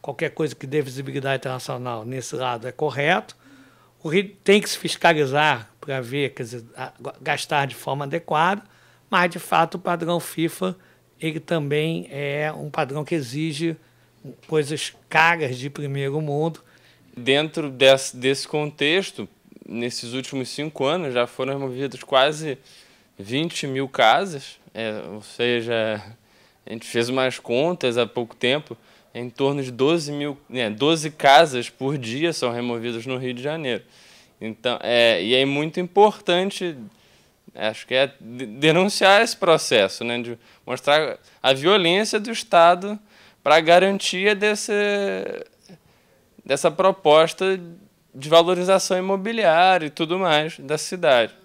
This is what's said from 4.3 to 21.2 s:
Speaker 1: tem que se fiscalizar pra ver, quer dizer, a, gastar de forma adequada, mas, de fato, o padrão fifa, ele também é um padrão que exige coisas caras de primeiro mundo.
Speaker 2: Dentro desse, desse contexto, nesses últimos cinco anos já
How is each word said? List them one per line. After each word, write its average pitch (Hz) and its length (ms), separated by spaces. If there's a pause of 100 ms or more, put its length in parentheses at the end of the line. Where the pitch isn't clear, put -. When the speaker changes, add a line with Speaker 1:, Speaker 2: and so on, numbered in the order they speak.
Speaker 1:
tem 202 160
que - 80
se - 80
fiscalizar 147 960 (100)
pra 135 200
ver, 131 340
quer - 80
dizer, 117 220 (120)
a, 131 160 (280)
gastar 143 460
de 127 80
forma 139 300
adequada, 165 580 (460)
mas, 180 220
de 175 80
fato, 165 380
o - 20
padrão 175 420
fifa, 165 560 (420)
ele 160 220
também 160 680
é 143 420
um 151 160
padrão 147 360
que 170 100
exige 156 600 (720)
coisas 151 480 (140)
caras 160 480
de 127 120
primeiro 139 520
mundo. 156 400 (560)
Speaker 2:
Dentro 147 540
desse, 135 460
desse 131 320
contexto, 151 800 (380)
nesses 120 460
últimos 131 360
cinco 147 360
anos 147 300
já 120 120